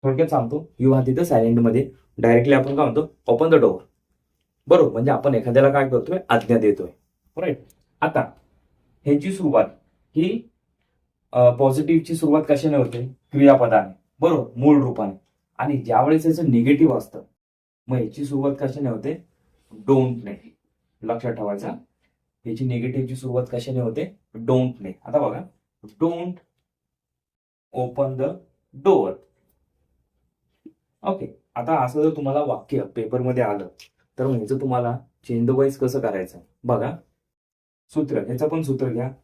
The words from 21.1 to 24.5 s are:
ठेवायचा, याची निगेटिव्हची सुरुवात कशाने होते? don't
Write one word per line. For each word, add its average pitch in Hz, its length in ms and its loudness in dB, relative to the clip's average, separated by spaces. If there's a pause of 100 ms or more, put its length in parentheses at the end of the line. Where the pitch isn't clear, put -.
ठेवायचा, 104 400 -8 (720)
याची 117 180 -6
निगेटिव्हची 127 520 -4
सुरुवात 127 360 -6
कशाने 127 280 -6
होते? 123 380 -6 (180)
don't 127 440 0